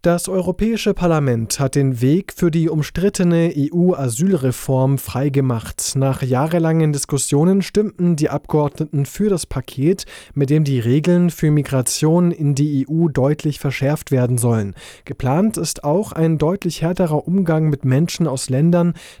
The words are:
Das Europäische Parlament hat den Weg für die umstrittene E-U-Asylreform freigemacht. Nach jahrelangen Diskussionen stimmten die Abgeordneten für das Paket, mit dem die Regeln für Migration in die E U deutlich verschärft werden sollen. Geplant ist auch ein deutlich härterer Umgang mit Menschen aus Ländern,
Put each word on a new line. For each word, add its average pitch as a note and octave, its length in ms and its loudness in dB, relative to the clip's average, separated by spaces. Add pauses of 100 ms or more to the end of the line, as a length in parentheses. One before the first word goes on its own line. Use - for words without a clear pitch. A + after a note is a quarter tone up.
Das F3 280 0
Europäische F#3+ 640 -2
Parlament C#3 640 0
hat C#3 140 -2
den C3+ 260 0
Weg C#3+ 320 2
für F3 200 0
die E3 180 2
umstrittene E3+ 880 0
E-U-Asylreform C#3 1400 0
freigemacht. C3 960 -2
Nach C3+ 260 0
jahrelangen D#3+ 720 2
Diskussionen D#3 720 2
stimmten F3+ 520 0
die D3 140 0
Abgeordneten D3 760 -2
für G#3 240 -2
das F3+ 160 -2
Paket, C#3+ 580 -2 (300)
mit C#3 160 0
dem D#3 120 4
die C3+ 160 0
Regeln D#3 520 2
für - 180 0
Migration D3+ 800 2
in D3 240 0
die C#3+ 280 0
E C3 60 -2
U D#3+ 220 0
deutlich C#3+ 500 0
verschärft C#3 520 -2
werden B2 260 2
sollen. A2 380 0 (300)
Geplant D#3 520 -2
ist - 260 -6
auch F3+ 280 0
ein D#3+ 260 0
deutlich E3 460 -2
härterer E3 440 -2
Umgang D#3+ 420 0
mit C#3 140 -2
Menschen D3+ 440 0
aus C3 240 -4
Ländern, E3+ 420 4 (260)